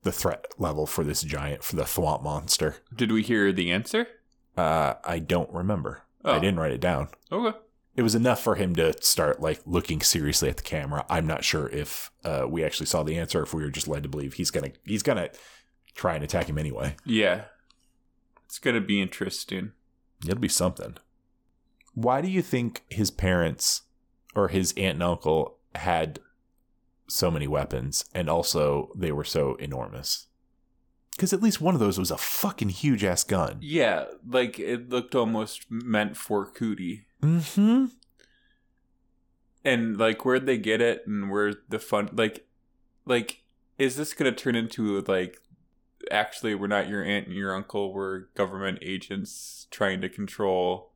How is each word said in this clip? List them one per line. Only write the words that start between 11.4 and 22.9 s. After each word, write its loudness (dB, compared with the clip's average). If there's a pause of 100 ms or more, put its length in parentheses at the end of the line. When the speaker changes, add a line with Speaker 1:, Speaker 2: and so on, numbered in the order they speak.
Speaker 1:
sure 0
if, -6 (140)
uh, 0
we 0
actually -2
saw 0
the -2
answer, -2
if -8
we -2
were -4
just -6
led -2
to -6
believe -6
he's -2
gonna, -4 (120)
he's -2
gonna 2 (680)
try 0
and -4
attack 0
him -2
anyway. -4
Speaker 2:
Yeah. 2 (1000)
It's -14
gonna 2
be 2
interesting. -6 (520)
Speaker 1:
It'll -2
be 0
something. 0 (960)
Why 0
do -2
you 2
think -2